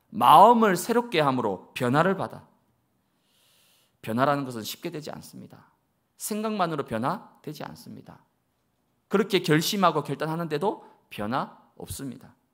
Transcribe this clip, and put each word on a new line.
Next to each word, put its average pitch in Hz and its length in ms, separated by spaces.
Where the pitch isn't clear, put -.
마음을 185 680
새롭게 233 440
함으로 123 540
변화를 151 420
받아. - 320
변화라는 139 440
것은 120 180
쉽게 - 280
되지 151 200
않습니다. - 600
생각만으로 202 680
변화되지 147 800
않습니다. - 580
그렇게 196 320
결심하고 165 640
결단하는데도 156 840
변화 147 480
없습니다. - 580